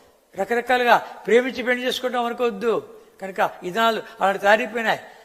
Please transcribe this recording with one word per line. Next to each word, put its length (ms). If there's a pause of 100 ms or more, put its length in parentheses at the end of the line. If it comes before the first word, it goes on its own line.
(360)
రకరకాలుగా 600
ప్రేమించి 640
పెళ్లి 220
చేసుకుంటాం 400
అనుకోవద్దు. 760 (200)
కనుక 300 (120)
ఈ 60
దినాలు 340 (180)
అలా 160
తయారైపోయినాయి. 600 (260)